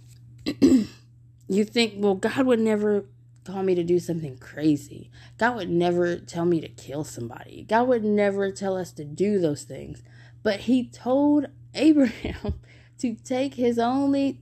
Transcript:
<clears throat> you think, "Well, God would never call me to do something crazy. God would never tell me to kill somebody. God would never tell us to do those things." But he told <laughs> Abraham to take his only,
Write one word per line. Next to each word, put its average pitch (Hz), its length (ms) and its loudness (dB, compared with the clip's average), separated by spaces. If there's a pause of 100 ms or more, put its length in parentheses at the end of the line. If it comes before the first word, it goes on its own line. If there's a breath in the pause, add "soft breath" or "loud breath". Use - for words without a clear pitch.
(460)
<clears throat> - 160 -6
you - 1000 2
think, 214 340 0
"Well, 202 180 2
God 226 300 0
would 247 140 2
never 208 460 0 (400)
call 190 180 -6
me 185 120 2
to 175 80 0
do 175 140 2
something 160 400 -6
crazy. - 720 -4 (280 loud breath)
God 240 180 0
would 180 140 -6
never 175 480 2
tell 170 260 -8
me 175 160 2
to - 80 -10
kill 147 380 -10
somebody. - 640 -14
God 233 180 4
would 240 160 2
never 202 480 2
tell 196 240 -4
us 180 180 -6
to 151 120 -12
do 185 340 0
those 147 240 0
things." 143 400 -16 (440 loud breath)
But 202 140 -2
he 247 240 2
told 285 600 0 (140)
<laughs> - 120 -20
Abraham 269 800 2 (460 soft breath)
to 226 160 -4
take 262 400 -4
his 240 220 0
only, 277 640 0